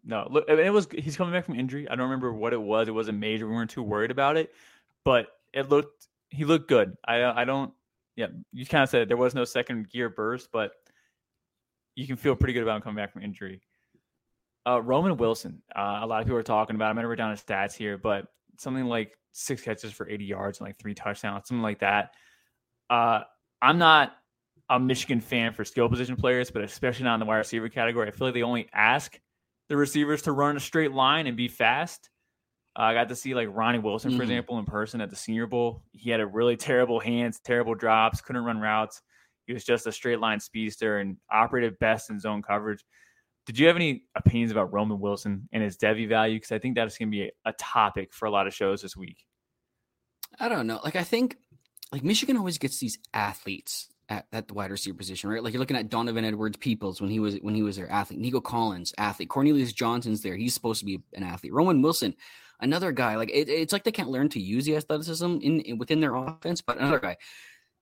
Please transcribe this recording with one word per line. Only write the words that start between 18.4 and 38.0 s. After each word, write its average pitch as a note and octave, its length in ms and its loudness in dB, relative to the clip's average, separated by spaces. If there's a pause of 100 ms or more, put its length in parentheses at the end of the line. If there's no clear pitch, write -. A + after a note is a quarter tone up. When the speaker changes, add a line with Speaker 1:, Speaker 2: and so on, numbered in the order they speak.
Speaker 1:
something C3 280 -4
like A2+ 300 -2 (140)
six - 320 -8
catches G#2+ 300 -8
for - 160 -10
eighty G#2 160 -8
yards G2 340 -6
and, G#2 80 -12
like, G2+ 120 -16
three G#2 160 -10
touchdowns, G2+ 520 -6
something A#2+ 160 -4
like G#2+ 160 -2
that. G2+ 360 0 (760)
Uh, A#2 300 4 (400)
I'm C#3 180 6
not D#3 380 8 (520)
a B2+ 120 4
Michigan B2+ 400 0
fan A#2 320 -2
for A2 120 -6
skill A#2+ 240 2
position B2 280 -2
players, B2 340 2
but A2 120 -4
especially B2 420 -4
not A#2+ 100 4
in A2 60 0
the A2 60 -2
wide A2 100 2
receiver A2+ 320 -2
category. A#2 400 0
I - 20 -6
feel C3 160 -4
like B2+ 80 -2
they A#2+ 80 0
only A#2+ 300 -2
ask A#2 480 2 (480)
the D3 80 -2
receivers D3 460 2
to D#3 100 -2
run C#3+ 240 2
a C#3 40 -6
straight D3+ 320 0
line C#3 340 4
and A#2+ 100 -4
be A#2+ 120 -2
fast. B2+ 640 0 (640)
Uh, A2+ 60 0
I A2+ 120 4
got A#2 140 4
to A#2+ 80 -6
see, C3 180 -6
like, A#2 160 -2
Ronnie A2+ 280 0
Wilson, G#2+ 320 -2
for B2+ 60 2
Speaker 2:
Mm-hmm. B2 60 2
Speaker 1:
example, A#2+ 360 -2
in G2+ 80 -6
person A2 340 -4
at G2+ 80 -6
the F#2 80 -14
Senior A2+ 300 -4
Bowl. A#2+ 360 -2 (100)
He A#2 180 -8
had A2+ 100 2
a G#2 60 0
really A2+ 300 2
terrible B2 440 2
hands, A#2+ 400 -2
terrible A#2+ 340 0
drops, A2+ 460 4